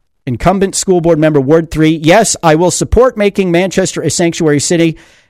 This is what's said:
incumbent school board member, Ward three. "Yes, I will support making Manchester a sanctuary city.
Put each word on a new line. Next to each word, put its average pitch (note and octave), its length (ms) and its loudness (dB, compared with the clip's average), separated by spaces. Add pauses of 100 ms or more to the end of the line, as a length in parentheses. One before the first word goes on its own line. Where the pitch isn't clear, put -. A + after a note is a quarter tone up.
(280)
incumbent F3+ 480 -2
school F3+ 260 0
board E3 160 2
member, D3+ 240 2
Ward D#3 300 0
three. D#3 180 2
"Yes, E3 540 2
I D#3+ 100 4
will E3+ 180 2
support B3 460 0
making G3+ 340 -2
Manchester F3 520 -2
a D3+ 80 -2
sanctuary E3 480 0
city. E3 360 0 (340)